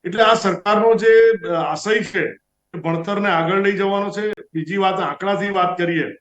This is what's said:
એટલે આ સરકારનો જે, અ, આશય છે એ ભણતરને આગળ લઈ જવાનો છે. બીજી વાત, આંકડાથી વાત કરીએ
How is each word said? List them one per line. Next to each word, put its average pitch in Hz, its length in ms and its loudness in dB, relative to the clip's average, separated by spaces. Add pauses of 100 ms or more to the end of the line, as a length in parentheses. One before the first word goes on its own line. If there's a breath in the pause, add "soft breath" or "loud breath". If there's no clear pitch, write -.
એટલે 202 200 0
આ 214 100 6
સરકારનો 208 600 2
જે, 226 440 6 (100)
અ, 170 60 -2
આશય 160 460 -2
છે 180 240 -4 (500)
એ 170 40 -12
ભણતરને 170 520 -4
આગળ 170 320 0
લઈ 202 100 2
જવાનો 202 380 -2
છે. 214 220 -6 (220)
બીજી 160 240 -6
વાત, 190 220 0
આંકડાથી 190 500 -4
વાત 180 280 0
કરીએ 170 320 -2 (120)